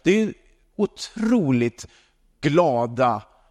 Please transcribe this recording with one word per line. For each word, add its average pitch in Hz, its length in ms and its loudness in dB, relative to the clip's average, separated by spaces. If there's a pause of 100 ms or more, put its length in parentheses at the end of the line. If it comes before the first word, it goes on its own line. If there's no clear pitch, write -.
Det 170 80 2
är 220 140 2
ju 208 100 -6 (420)
otroligt 185 1120 -2 (540)
glada 123 840 0 (280)